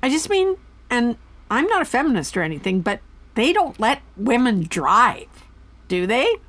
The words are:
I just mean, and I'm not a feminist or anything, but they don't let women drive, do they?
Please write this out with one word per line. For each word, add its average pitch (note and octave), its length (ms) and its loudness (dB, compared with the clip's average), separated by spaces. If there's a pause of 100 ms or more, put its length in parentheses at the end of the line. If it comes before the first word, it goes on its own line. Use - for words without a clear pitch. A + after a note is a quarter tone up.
I B3+ 60 0
just D4+ 220 -2
mean, F#4+ 260 0 (340)
and A#3+ 260 0 (340)
I'm B3+ 160 0
not G4+ 160 2
a C4 40 -2
feminist A#3+ 500 -2
or F#3 60 -2
anything, D#3+ 380 -2
but G3 200 -4 (340)
they B3+ 180 2
don't F4 260 0
let A#3 240 0 (140)
women A#3 520 0
drive, F#3 600 2 (600)
do F3+ 180 -2
they? C4 300 0 (120)